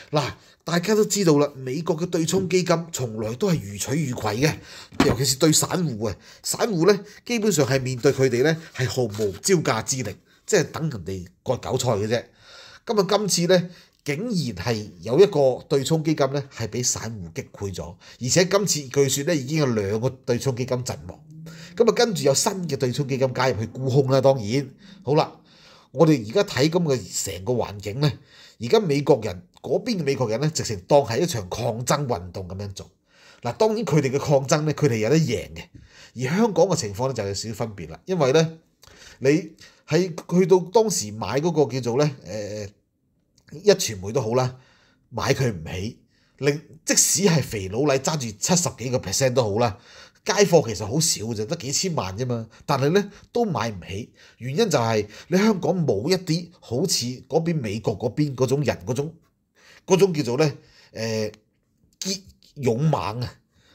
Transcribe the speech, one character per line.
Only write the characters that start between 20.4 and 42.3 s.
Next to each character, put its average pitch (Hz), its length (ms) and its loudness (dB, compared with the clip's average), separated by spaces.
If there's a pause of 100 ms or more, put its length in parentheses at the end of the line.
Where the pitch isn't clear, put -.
基 123 100 -4
金 123 180 -2
陣 - 120 -6 (100)
亡。 - 180 -16 (520)
咁 233 120 4
啊， 208 60 6
跟 233 200 2
住 143 100 -2
有 135 100 6
新 202 180 0 (160)
嘅 139 80 -4
對 123 140 0
沖 135 160 -2
基 131 100 -2
金 127 160 0
加 127 160 0
入 104 120 0
去 113 60 -4
沽 135 220 -6
空 131 220 4
啦， 135 100 4
當 135 160 6
然。 117 320 -2 (360)
好 131 100 0
啦， - 260 0 (520)
我 147 140 4
哋 151 140 6 (100)
而 - 20 -12
家 202 100 4
睇 160 260 2
咁 175 140 0
嘅 131 420 -2
成 92 200 -10
個 120 80 0
環 104 260 -4
境 104 220 -6
呢， 143 120 2 (480)
而 110 60 -6
家 214 140 4
美 147 220 0
國 - 200 4
人， 92 200 -8 (180)
嗰 - 240 -2
邊 226 140 -2
嘅 170 40 -4
美 139 140 0
國 120 120 0
人 110 120 -2
呢， 151 100 0
直 151 140 -4
情 101 240 -6
當 143 120 8
係 117 200 0
一 175 60 2
場 110 220 -6
抗 117 360 -4
爭 147 220 0
運 90 260 -4
動 92 160 -10
咁 92 80 -10
樣 101 160 -8
做。 - 180 -16 (520)
嗱， 120 140 -4
當 220 180 4
然 226 100 -2
佢 156 160 2
哋 131 100 2
嘅 135 80 0
抗 135 280 2
爭 151 160 2
呢， 151 120 0
佢 - 140 0
哋 117 80 0
有 107 140 2
得 151 60 4
贏 120 380 0
嘅， - 100 -12 (520)
而 127 200 -2
香 220 160 2
港 170 140 4
嘅 180 100 0
情 101 180 -6
況 123 140 -2
呢， 135 60 -6
就 104 120 -4
有 98 80 -4
少 107 140 -8
少 110 60 -8
分 113 220 -6
別 82 140 -12
啦， 80 160 -16
因 185 120 -2
為 135 140 4
呢， 160 260 2 (600)
你 151 340 2 (360)
喺 165 260 2 (240)
去 185 80 6
到 185 120 6
當 220 320 2
時 104 220 -4
買 110 280 -4
嗰 170 100 0
個 147 220 2
叫 131 80 -2
做 120 180 -2
呢， 147 120 4 (140)
呃， 104 420 -10 (880)